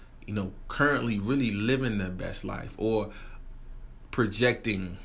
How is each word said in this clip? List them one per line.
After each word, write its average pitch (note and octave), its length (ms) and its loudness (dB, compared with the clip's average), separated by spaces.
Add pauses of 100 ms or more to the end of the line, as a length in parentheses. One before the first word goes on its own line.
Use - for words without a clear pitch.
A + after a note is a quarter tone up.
(280)
you G2+ 60 -6
know, G2 180 0 (160)
currently A#2 500 4
really A#2 340 2
living A2+ 460 2
their F#2 140 -2
best F2+ 340 -6
life - 320 -6
or G#2+ 320 2 (1000)
projecting G#2 920 2